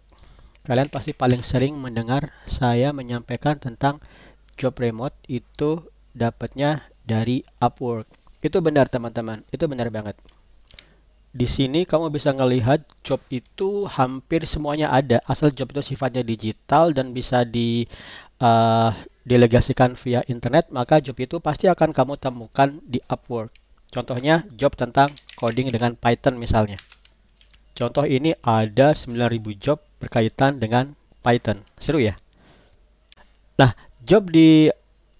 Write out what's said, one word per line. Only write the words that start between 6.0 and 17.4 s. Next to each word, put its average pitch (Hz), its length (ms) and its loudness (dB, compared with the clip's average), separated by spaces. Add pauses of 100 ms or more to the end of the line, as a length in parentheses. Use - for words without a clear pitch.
dapatnya 131 720 -4 (160)
dari 113 400 -2 (160)
Upwork. 120 480 -4 (340)
Itu 160 180 -2
benar, 147 300 2
teman-teman. 117 640 -8
Itu 160 160 -4
benar 120 240 -4
banget. 104 240 -10 (1120)
Di 123 160 -2
sini 139 400 -2
kamu 156 240 0
bisa 147 240 0
ngelihat 131 480 2 (220)
job 135 160 -4 (100)
itu 196 560 -6
hampir 135 640 -2
semuanya 151 420 -4
ada. 127 380 2
Asal 139 240 0
job 127 180 -8
itu 139 220 -8
sifatnya 127 320 -4
digital 113 640 0
dan 131 240 -4
bisa 123 320 -2